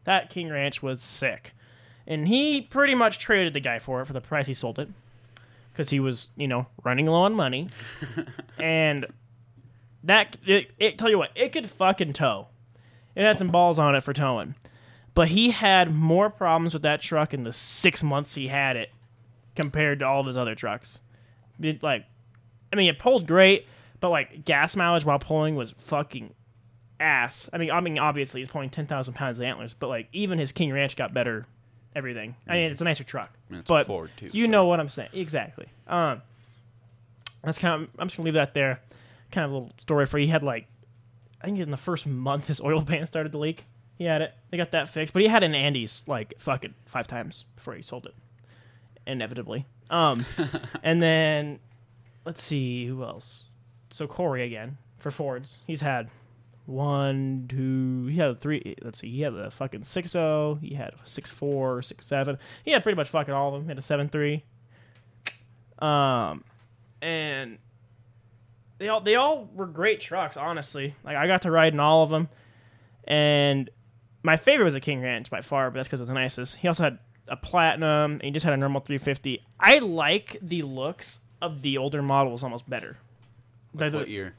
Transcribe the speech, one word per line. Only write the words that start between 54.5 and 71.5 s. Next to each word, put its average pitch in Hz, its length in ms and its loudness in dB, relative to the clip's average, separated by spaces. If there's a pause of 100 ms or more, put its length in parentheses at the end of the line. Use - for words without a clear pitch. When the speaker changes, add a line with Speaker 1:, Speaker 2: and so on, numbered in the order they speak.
Speaker 1:
for 147 120 -8
Fords. 135 540 -8
He's 156 160 -6
had 127 280 -2 (560)
one, 135 840 -2
two, 131 580 -2
he 151 100 -2
had 151 120 4
a 120 60 -4
three, 143 480 -6
let's 117 160 -12
see, 110 100 -14
he 127 120 -6
had 139 120 -2
a 101 180 -8
fucking 131 320 -10
six 175 320 -8
oh, 151 460 0
he 143 140 -10
had 127 140 -8
a - 80 -18 (120)
six - 220 -12
four, 135 500 -2
six - 240 -16
seven. 135 320 -2 (260)
He 311 80 -2
had 254 120 4
pretty 208 120 2
much 151 140 -2
fucking 143 240 -2
all 139 160 0
of 139 60 -6
them. 143 80 -8
He 160 60 -10
had 139 100 -10
a - 20 -14
seven 143 260 -2
three. 147 360 -2 (1400)
Um, 131 640 0 (580)
and 143 560 -6 (1200)
they 196 100 -8
all, 220 140 0
they 208 140 4
all 269 380 2
were 190 120 -8
great 190 340 0
trucks, 165 380 -4
honestly. 143 640 -6
Like, 143 140 -4
I 151 100 2
got 185 160 2
to 180 80 0